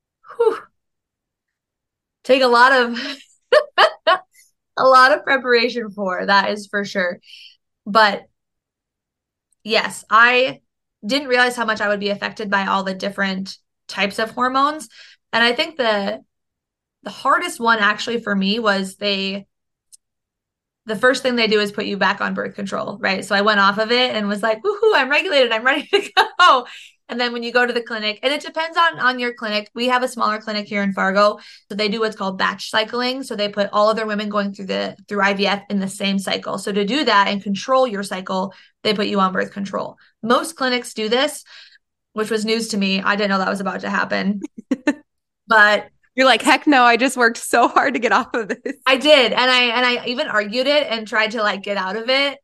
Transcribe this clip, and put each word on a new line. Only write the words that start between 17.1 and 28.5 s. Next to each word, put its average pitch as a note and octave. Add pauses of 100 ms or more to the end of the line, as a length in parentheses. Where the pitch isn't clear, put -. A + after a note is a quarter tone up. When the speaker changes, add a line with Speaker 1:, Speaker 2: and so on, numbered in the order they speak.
Speaker 1:
hardest D#4+
one A#3
actually G#3+
for G#3
me G3
was G3
they, G3 (1400)
the G#3+
first B3+
thing B3
they A3+
do G#3
is G#3
put G3+
you G3+
back G3+
on G3
birth G3
control, G3+
right? G3
So -
I G3+
went G#3
off G3
of A3
it B3
and G#3+
was G3+
like, A3
"Woohoo, G#4
I'm C4+
regulated, D4
I'm A3
ready C#4
to - (220)
<laughs> -
go." C#4+ (440)
And A#3
then A#3+
when A#3+
you A#3
go B3
to A#3+
the A#3+
clinic, G#3+
and C4
it D4
depends E4